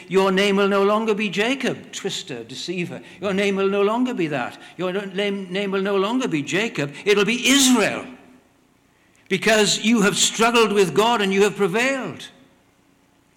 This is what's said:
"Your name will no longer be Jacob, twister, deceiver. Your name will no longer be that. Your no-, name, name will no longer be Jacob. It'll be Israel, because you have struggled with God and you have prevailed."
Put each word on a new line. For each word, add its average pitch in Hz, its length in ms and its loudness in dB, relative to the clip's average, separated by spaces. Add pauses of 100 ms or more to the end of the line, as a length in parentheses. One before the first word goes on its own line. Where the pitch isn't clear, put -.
"Your 190 240 2
name 196 240 2
will 202 140 2
no 196 160 2
longer 214 300 2
be 214 160 -2
Jacob, 214 600 -4
twister, 127 540 -10
deceiver. 131 580 -8 (180)
Your 190 140 -4
name 202 220 0
will 196 120 0
no 202 140 0
longer 233 320 0
be 170 140 -2
that. 120 280 -6 (200)
Your 180 160 -6
no-, 196 140 -6
name, 196 460 -6
name 196 200 -4
will 196 100 -2
no 202 140 -2
longer 226 320 0
be 156 140 -2
Jacob. 151 520 -4 (100)
It'll 202 200 4
be 240 240 0
Israel, 233 580 4 (1200)
because 208 560 2
you 220 180 4
have 196 140 2
struggled 226 560 2
with 185 220 2
God 220 260 2
and 196 140 0
you 196 80 4
have 190 140 2
prevailed." 202 720 -2 (1080)